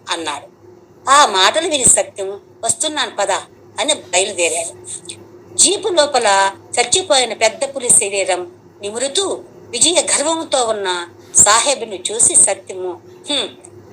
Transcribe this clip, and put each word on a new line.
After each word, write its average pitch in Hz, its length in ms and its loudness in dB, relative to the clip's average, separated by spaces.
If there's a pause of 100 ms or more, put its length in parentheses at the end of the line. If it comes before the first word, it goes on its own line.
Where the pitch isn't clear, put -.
అన్నాడు. 156 380 -8 (600)
ఆ 285 160 6
మాటలు 214 420 2
విని 285 180 0
సత్యం, 196 540 0 (240)
"వస్తున్నాను 254 560 -4
పద" 196 120 0 (480)
అని 277 140 0
బయలుదేరాడు. 175 920 -4 (720)
జీపు 381 300 2
లోపల 285 640 2 (300)
చచ్చిపోయిన 254 520 0
పెద్ద 269 420 -2
పులి 247 140 -4
శరీరం 190 640 0 (300)
నిమురుతూ 254 600 -4 (280)
విజయ 285 320 2
గర్వంతో 294 640 0
ఉన్న 190 420 -4 (280)
సాహెబ్ను 220 600 2
చూసి 214 400 -2
సత్యము, 185 680 0 (300)
"హ్మ్, 262 180 -4 (440)